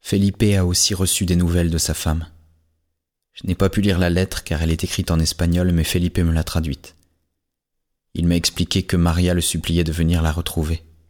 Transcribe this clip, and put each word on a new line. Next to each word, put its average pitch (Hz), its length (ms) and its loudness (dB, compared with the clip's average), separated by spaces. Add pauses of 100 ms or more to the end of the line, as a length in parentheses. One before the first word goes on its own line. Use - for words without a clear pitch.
Felipe 98 420 0
a 98 240 4
aussi 90 280 0
reçu 92 300 -2
des 87 120 2
nouvelles 87 340 2
de 82 80 0
sa - 160 -2
femme. 80 360 -4 (1000)
Je - 140 -14
n'ai 90 80 0
pas 95 160 2
pu - 100 -2
lire 95 180 2
la 87 120 2
lettre 92 340 -2
car 78 180 -2
elle 82 80 0
est 82 140 -2
écrite - 260 -4
en 82 80 2
espagnol, 87 540 0
mais 82 120 2
Felipe 87 340 -2
me 82 140 2
l'a 80 120 0
traduite. - 520 -6 (1160)
Il 85 140 -2
m'a 85 100 2
expliqué 87 460 -2
que - 140 -2
Maria 87 360 2
le 87 80 0
suppliait 85 440 -2
de 80 60 -2
venir 82 320 0
la 80 100 0
retrouver. 80 520 -4 (260)